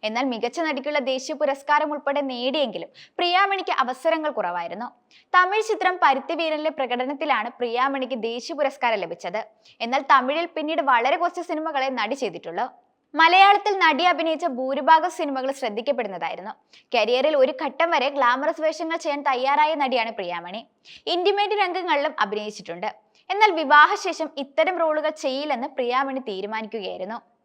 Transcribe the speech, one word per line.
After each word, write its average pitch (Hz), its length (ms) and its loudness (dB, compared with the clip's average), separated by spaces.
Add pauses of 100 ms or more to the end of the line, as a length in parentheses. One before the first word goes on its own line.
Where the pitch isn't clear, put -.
എന്നാൽ 233 240 -2
മികച്ച 240 360 -4
നടിക്കുള്ള 294 320 -2 (120)
ദേശീയ 254 300 -4
പുരസ്കാരം 294 520 2
ഉൾപ്പെടെ 285 360 -2
നേടിയെങ്കിലും 247 600 -2 (280)
പ്രിയാമണിക്ക് 370 560 0 (100)
അവസരങ്ങൾ 311 540 0
കുറവായിരുന്നു. 175 500 -6 (480)
തമിഴ് 381 340 4
ചിത്രം 370 340 2
പരുത്തി 277 360 4
വീരനിലെ 311 380 -2
പ്രകടനത്തിലാണ് 254 720 -2 (100)
പ്രിയാമണിക്ക് 254 580 -2 (120)
ദേശീയ 247 300 -8
പുരസ്കാരം 254 440 0
ലഭിച്ചത്. 175 380 -8 (440)
എന്നാൽ 269 160 0 (120)
തമിഴിൽ 285 420 2
പിന്നീട് 320 260 -2 (100)
വളരെ 262 300 4
കുറച്ച് 349 280 -2
സിനിമകളെ 302 400 -2 (100)
നടി 226 240 -2
ചെയ്തിട്ടുള്ളൂ. 175 420 -6 (560)
മലയാളത്തിൽ 403 520 6 (100)
നടി 311 200 4 (100)
അഭിനയിച്ച 330 320 -2 (120)
ഭൂരിഭാഗം 294 640 4
സിനിമകൾ 269 400 -4
ശ്രദ്ധിക്കപ്പെടുന്നതായിരുന്നു. 214 920 -4 (420)
കരിയറിൽ 254 480 2
ഒരു 269 100 2 (100)
ഘട്ടം 311 320 0
വരെ 269 220 2
ഗ്ലാമറസ് 277 480 0
വേഷങ്ങൾ 320 400 -2
ചെയ്യാൻ 294 240 -4
തയ്യാറായ 277 420 2 (120)
നടിയാണ് 233 360 0
പ്രിയാമണി. 175 420 -8 (540)
ഇന്റിമേറ്റ് 403 480 0
രംഗങ്ങളിലും 330 520 -2 (100)
അഭിനയിച്ചിട്ടുണ്ട്. 208 680 -8 (420)
എന്നാൽ 415 240 4
വിവാഹശേഷം 311 720 4 (120)
ഇത്തരം 320 400 0
റോളുകൾ 311 300 0 (120)
ചെയ്യില്ലെന്ന് 269 520 -4
പ്രിയാമണി 262 540 -2
തീരുമാനിക്കുകയായിരുന്നു. 202 880 -8 (280)